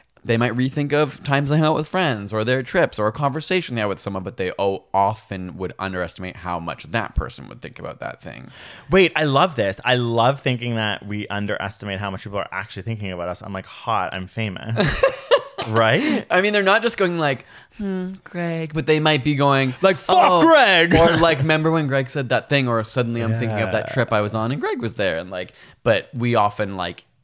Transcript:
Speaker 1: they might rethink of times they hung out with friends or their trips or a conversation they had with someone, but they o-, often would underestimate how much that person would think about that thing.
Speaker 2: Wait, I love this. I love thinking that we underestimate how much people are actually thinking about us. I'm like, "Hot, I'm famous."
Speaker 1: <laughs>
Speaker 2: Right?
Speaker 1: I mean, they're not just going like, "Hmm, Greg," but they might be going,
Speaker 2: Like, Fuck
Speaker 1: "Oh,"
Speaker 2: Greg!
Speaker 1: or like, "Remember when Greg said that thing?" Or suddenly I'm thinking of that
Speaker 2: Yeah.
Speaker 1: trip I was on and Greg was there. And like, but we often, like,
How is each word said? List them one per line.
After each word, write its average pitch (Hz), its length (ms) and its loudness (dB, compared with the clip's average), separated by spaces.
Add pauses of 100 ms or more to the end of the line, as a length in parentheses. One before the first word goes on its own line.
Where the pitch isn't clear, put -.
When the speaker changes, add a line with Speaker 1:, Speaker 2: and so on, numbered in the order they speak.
(260)
Speaker 1:
they 117 100 2
might 120 180 2
rethink 135 380 -2
of 147 320 0
times 139 280 2
they 151 60 4
hung 156 100 4
out 156 80 2
with 151 120 -2
friends 113 460 -2
or 110 100 0
their 127 200 0
trips 156 360 0
or 104 80 2
a 110 60 -2
conversation 147 600 -2
they 113 60 -2
had 104 60 0
with 98 140 -6
someone, 95 220 -6
but 95 120 -10
they 92 240 -4
o-, 98 240 -2 (100)
often 98 640 -2
would 90 240 -8
underestimate 92 560 -6
how 87 240 -6
much 82 320 -10
that 101 240 -4
person 65 320 -6
would - 140 -20
think - 180 -16
about - 220 -12
that - 200 -10
thing. - 280 -16 (420)
Speaker 2:
Wait, 180 240 6
I 156 80 0
love 151 320 2
this. 98 300 0
I 127 100 2
love 120 460 2
thinking 120 340 -2
that 107 300 -2
we 104 240 -6
underestimate 101 720 -6
how 101 100 -4
much 95 120 -8
people 101 160 -6
are - 120 -6
actually 95 320 -10
thinking 107 300 -6
about 87 160 -6
us. 90 120 -8
I'm 101 120 -10
like, 95 140 -8
"Hot, 101 460 -4
I'm 92 140 -8
famous." 110 480 -6
Speaker 1:
<laughs> 170 300 2 (640)
Speaker 2:
Right? 117 600 2
Speaker 1:
I 180 120 2
mean, 208 120 2
they're 208 80 2
not 202 220 4
just 233 120 -2
going 175 220 0
like, 143 260 0 (340)
"Hmm, 190 360 -4 (100)
Greg," 165 500 -6
but 156 120 -2
they 156 140 4
might 151 240 2
be 147 120 2
going, 135 460 2
Speaker 2:
Like, 190 180 4
Fuck - 200 2
Speaker 1:
"Oh," - 280 6
Speaker 2:
Greg! 196 480 6
Speaker 1:
or 165 220 6
like, 160 220 4
"Remember 156 320 2
when 160 160 2
Greg 135 220 0
said 135 200 -4
that 120 200 0
thing?" 135 180 2
Or 113 160 0
suddenly 117 380 -2
I'm 113 120 0
thinking 113 280 -2
of 110 100 -2
that 107 160 -2
Speaker 2:
Yeah. - 60 -8
Speaker 1:
trip 117 200 0
I 107 80 2
was 104 140 -2
on 110 160 -2
and 147 100 -4
Greg 381 200 -4
was 113 140 -4
there. 92 220 0
And 90 120 -8
like, 92 240 -10 (300)
but 107 300 2
we 120 220 0
often, 104 420 0
like, 87 280 -8 (180)